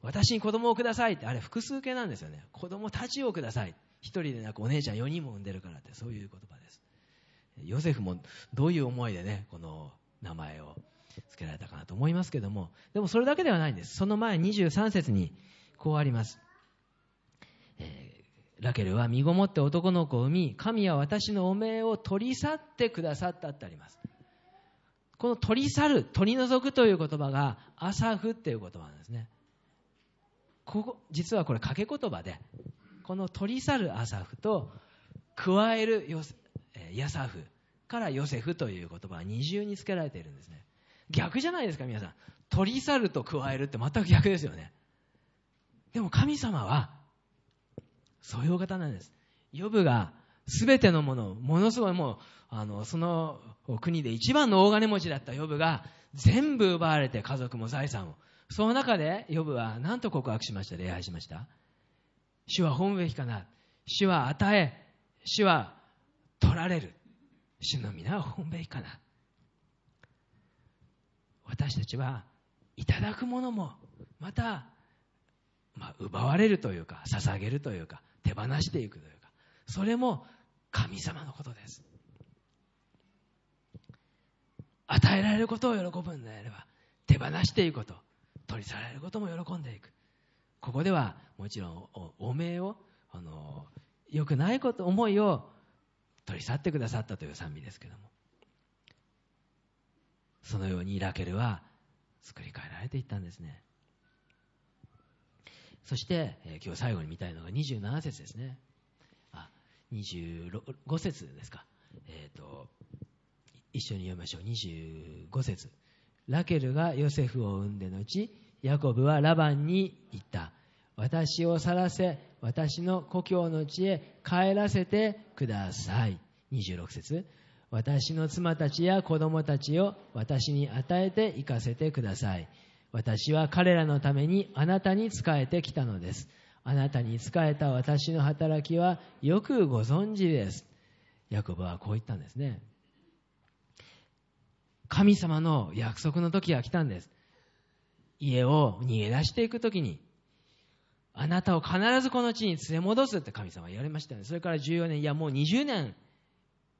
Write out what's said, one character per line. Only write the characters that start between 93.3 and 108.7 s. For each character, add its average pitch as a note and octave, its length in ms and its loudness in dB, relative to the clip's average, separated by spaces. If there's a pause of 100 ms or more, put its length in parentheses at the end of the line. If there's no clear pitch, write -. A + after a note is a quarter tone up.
良 D3+ 160 -2
く C#3+ 120 0
な F3 180 2
い C4+ 60 0
こ B3 120 0
と、 F#3 140 -4
思 G3 220 4
い G3+ 100 4
を G3+ 320 2 (720)
取 F#2 140 -8
り - 60 -10
去 A#2 100 -2
っ C#3+ 80 -4
て F3+ 80 -2
く D3+ 80 -2
だ A#2 100 -2
さ A2+ 120 -4
っ A2 60 -6
た - 100 -10
と - 80 -12
い D3 60 -12
う - 40 -16
賛 D2+ 200 -12
美 D2+ 80 -16
で B1 80 -16
す - 100 -20
け - 80 -20
ど F#2 100 -20
も、 G2+ 120 -20 (2250)
そ - 160 -6
の F#2+ 100 -4
よ F#2 100 -2
う F2 60 -6
に G2 160 -4
ラ F#2 120 -4
ケ F#2 120 -6
ル F2+ 100 -6
は G#2+ 280 -2 (600)
作 - 200 -20
り - 120 -16
変 - 160 -16
え - 20 -16
ら E2+ 80 -14
れ A2 80 -10
て - 80 -8
い C3+ 40 -2
っ B2 40 -8
た G2+ 140 -8
ん F#2 60 -8
で E2+ 80 -14
す - 80 -20
ね。 D#2 240 -18 (2250)
そ - 140 -6
し - 80 -6
て、 D#3+ 400 -4
え D#2+ 160 -16
ー、 - 40 -20
今 F2 100 -8
日 - 60 -10
最 A#2 140 -2
後 E2+ 80 -6
に D2+ 60 -10
見 E2 80 -12
た F2+ 120 -10
い E2+ 60 -12
の D#2+ 80 -16
が E2+ 80 -14
二 C3+ 140 -2
十 C3 160 -6
七 B2 220 -6
節 - 180 -10
で - 80 -20
す G2 80 -18
ね。 C3 200 -12 (760)